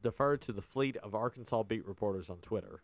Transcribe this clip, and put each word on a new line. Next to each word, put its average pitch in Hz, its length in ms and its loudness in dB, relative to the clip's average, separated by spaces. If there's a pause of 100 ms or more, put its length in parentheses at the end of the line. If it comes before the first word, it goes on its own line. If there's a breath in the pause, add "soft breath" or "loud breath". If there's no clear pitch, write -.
defer 139 360 4
to 120 160 -6
the 101 80 -4
fleet 135 360 0
of 104 160 -6
Arkansas 117 500 0
beat 107 220 0
reporters 95 440 -2
on 90 80 -8
Twitter. - 460 -4